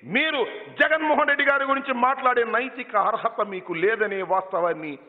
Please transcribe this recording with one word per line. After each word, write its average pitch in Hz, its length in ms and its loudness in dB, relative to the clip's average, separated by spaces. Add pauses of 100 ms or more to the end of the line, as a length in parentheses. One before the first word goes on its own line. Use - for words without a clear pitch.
మీరు 269 420 0 (360)
జగన్మోహన్ 302 460 2
రెడ్డి 285 160 2
గారి 277 200 2
గురించి 269 300 -2
మాట్లాడే 247 500 2
నైతిక 240 520 -2
అర్హత 214 440 0
మీకు 185 320 -4
లేదనే 196 500 0
వాస్తవాన్ని 170 760 -2 (100)